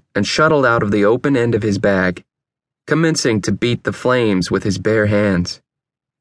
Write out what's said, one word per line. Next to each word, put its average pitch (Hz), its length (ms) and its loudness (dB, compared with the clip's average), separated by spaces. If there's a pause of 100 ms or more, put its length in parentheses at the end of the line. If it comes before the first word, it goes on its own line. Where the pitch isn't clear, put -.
(140)
and 104 120 -2
shuttled 156 400 2
out 117 160 2
of 107 80 -2
the 104 140 2
open 127 300 2
end 120 200 2
of 107 80 0
his 101 160 -2
bag, 95 440 0 (640)
commencing 151 560 0
to - 100 -4
beat 120 320 -2
the 107 100 -4
flames 113 560 0
with 101 140 -2
his 98 120 -2
bare 107 300 0
hands. 104 560 0 (580)